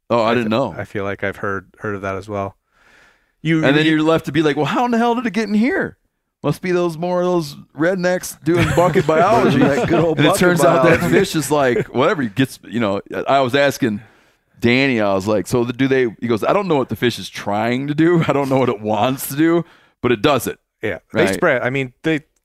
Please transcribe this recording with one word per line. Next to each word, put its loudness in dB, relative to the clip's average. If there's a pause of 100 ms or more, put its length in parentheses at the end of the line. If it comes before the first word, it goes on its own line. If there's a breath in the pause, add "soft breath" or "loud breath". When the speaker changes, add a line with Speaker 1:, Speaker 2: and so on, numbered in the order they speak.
(120)
Speaker 1:
Oh, 2
I 2
Speaker 2:
I 2
Speaker 1:
didn't -2
Speaker 2:
th-, 0
Speaker 1:
know. -2
Speaker 2:
I -10
feel -8
like -8
I've -4
heard, -8
heard -8
of -10
that -4
as -12
well. -6 (840 soft breath)
You, 0
Speaker 1:
And 4
then 2
Speaker 2:
you 2
Speaker 1:
you're 2
left 2
to -8
be 0
like, 2
"Well, 0
how -2
in -2
the 0
hell 0
did -4
it -4
get -2
in -6
here? -2 (460)
Must -2
be -4
those, -2
more -4
of 0
those -2 (200)
rednecks -2
doing 2
bucket 2
Speaker 3:
<laughs> -
Speaker 1:
biology." 4
Speaker 3:
That 2
good 2
old 0
Speaker 1:
And 4
it 6
Speaker 3:
bucket 2
Speaker 1:
turns 4
out 4
that 4
Speaker 3:
biology. 2
Speaker 1:
fish 0
is -2
like, 0
whatever, 0
he -2
gets, -2
you -6
know, -2 (260)
I 4
was 0
asking 0 (580 soft breath)
Danny, 2
I 0
was -2
like, 0
"So 0
the, -6
do -2
they," 2 (100)
he -6
goes, -2
"I 2
don't -2
know 0
what -2
the -8
fish -2
is -14
trying -4
to -4
do. 2
<laughs> -8
I 0
don't -2
know 2
what 0
it -4
wants -2
to -10
do, 2 (380 soft breath)
but 0
it -2
does 2
it." -10 (220)
Speaker 2:
Yeah. -6 (140)
They 2
Speaker 1:
Right? 0
Speaker 2:
spread. 0
I -2
mean, -6
they, -2 (240)